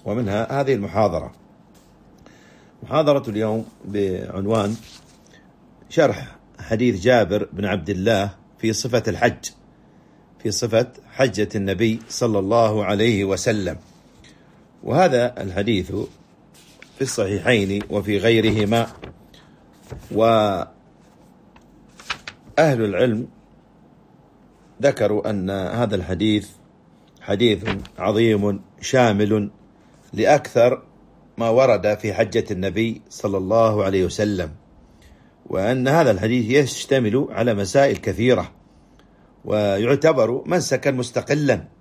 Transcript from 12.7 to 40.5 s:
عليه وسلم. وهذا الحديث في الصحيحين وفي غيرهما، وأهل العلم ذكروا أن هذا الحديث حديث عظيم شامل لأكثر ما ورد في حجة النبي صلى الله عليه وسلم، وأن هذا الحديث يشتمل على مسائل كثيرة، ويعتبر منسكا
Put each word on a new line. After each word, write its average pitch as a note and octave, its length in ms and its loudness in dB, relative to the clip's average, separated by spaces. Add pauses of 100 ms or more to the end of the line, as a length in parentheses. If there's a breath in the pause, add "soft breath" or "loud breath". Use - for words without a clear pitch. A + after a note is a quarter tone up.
عليه G2+ 400 0
وسلم. F#2+ 520 -2 (1080 soft breath)
وهذا C3 580 2
الحديث G2 500 -2 (1000)
في - 80 -6
الصحيحين G2+ 880 0
وفي G2+ 280 -2
غيرهما، A2 680 2 (1200 loud breath)
وأهل G#2+ 580 2 (1900)
العلم A#2 680 2 (1500)
ذكروا G#2+ 480 0
أن F#2+ 200 -4
هذا G2+ 460 -4
الحديث F#2+ 520 -2 (720)
حديث G2+ 480 0 (300)
عظيم G#2 600 0 (200)
شامل G#2+ 680 2 (640 soft breath)
لأكثر B2 680 2 (560)
ما A#2 100 0
ورد A2 500 4
في G#2 160 -4
حجة G#2 360 0
النبي G2 580 -4
صلى - 280 -6
الله G#2 480 2
عليه F#2+ 200 2
وسلم، F2+ 460 -2 (960 soft breath)
وأن B2 420 -2
هذا D3 220 4
الحديث A2+ 400 0
يشتمل C3 800 2
على A2+ 240 0
مسائل G#2 420 2
كثيرة، G#2+ 560 0 (920 soft breath)
ويعتبر A#2 1000 2
منسكا C#3+ 440 0